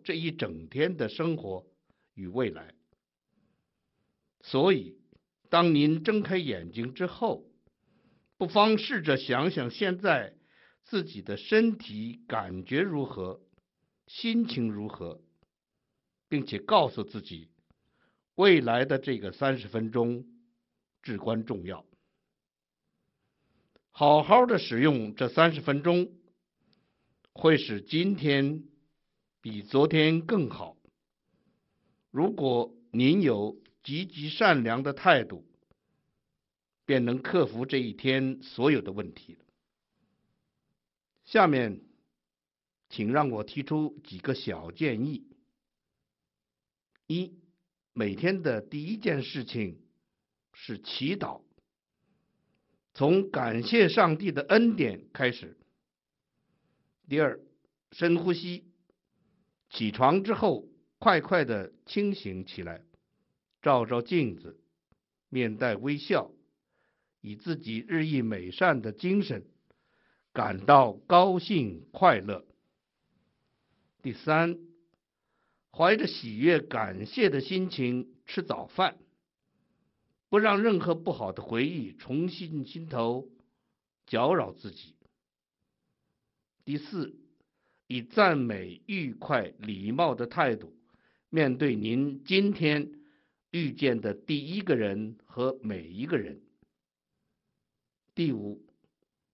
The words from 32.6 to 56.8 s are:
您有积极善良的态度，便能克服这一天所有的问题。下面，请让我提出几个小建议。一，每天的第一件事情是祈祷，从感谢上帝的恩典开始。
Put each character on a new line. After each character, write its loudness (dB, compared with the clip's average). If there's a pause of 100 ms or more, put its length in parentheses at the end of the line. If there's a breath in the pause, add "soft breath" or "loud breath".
您 4
有 0 (280)
积 -6
极 -12
善 2
良 -2
的 -4
态 4
度， -12 (1400)
便 2
能 -2
克 2
服 -6
这 -2
一 -4
天 -2
所 2
有 2
的 -8
问 -10
题。 -20 (1800)
下 4
面， 0 (1080)
请 -2
让 2
我 -6
提 -8
出 -4
几 -16
个 -4
小 -8
建 -2
议。 -8 (1800)
一， -4 (600)
每 -2
天 -2
的 -2
第 -10
一 -6
件 -2
事 -8
情 -6 (760)
是 -14
祈 -4
祷， -10 (1500)
从 4
感 -2
谢 6
上 4
帝 -4
的 -4
恩 4
典 -2
开 0
始。 -16 (1500)